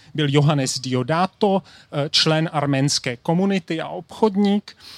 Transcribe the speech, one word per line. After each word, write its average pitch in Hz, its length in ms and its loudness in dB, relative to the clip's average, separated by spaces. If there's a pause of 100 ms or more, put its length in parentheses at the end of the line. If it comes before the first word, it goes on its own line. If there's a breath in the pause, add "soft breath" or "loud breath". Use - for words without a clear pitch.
(140 loud breath)
byl 147 160 0
Johannes 143 480 2
Diodato, 165 840 0
eh, - 480 -8
člen 160 420 0
arménské 139 640 0
komunity 175 640 -2
a 147 80 -8
obchodník. 202 880 -2 (220 loud breath)